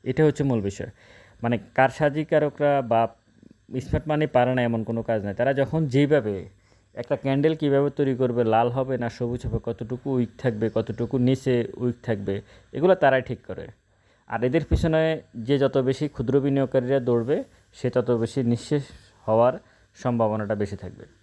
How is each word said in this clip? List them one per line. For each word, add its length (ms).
এটা 220
হচ্ছে 180
মূল 180
বিষয়। 280
মানে 140
কারসাজিকারকরা 1040
বা 340
স্মার্ট 260
মানি 200
পারে 280
না 60
এমন 220
কোনো 200
কাজ 220
নাই। 80
তারা 200
যখন 340
যেইভাবে 640
একটা 220
ক্যান্ডেল 400
কীভাবে 340
তৈরি 260
করবে, 280
লাল 260
হবে 280
না 120
সবুজ 360
হবে, 180
কতটুকু 520
উইক 220
থাকবে, 380
কতটুকু 420
নিচে 500
উইক 260
থাকবে, 380
এগুলো 240
তারাই 260
ঠিক 260
করে। 200
আর 160
এদের 220
পিছনে 560
যে 240
যত 180
বেশি 300
ক্ষুদ্র 320
বিনিয়োগকারীরা 600
দৌড়বে, 440
সে 160
তত 220
বেশি 320
নিঃশেষ 400
হওয়ার 260
সম্ভাবনাটা 640
বেশি 200
থাকবে। 300